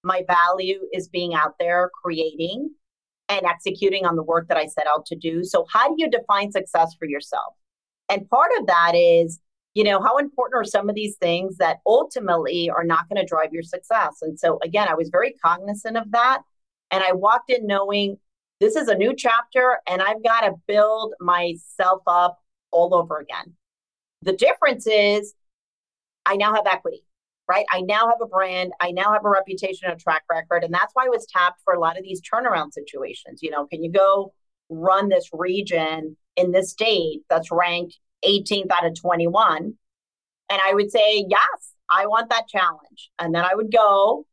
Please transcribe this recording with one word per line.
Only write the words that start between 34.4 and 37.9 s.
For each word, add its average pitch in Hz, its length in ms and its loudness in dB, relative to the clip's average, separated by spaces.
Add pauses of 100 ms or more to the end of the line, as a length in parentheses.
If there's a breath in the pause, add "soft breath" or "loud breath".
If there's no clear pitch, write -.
run 185 380 0
this 180 240 0
region 165 840 -4 (200)
in 180 160 2
this 190 180 0
state 175 600 -2
that's 165 200 0
ranked 175 480 -2 (240)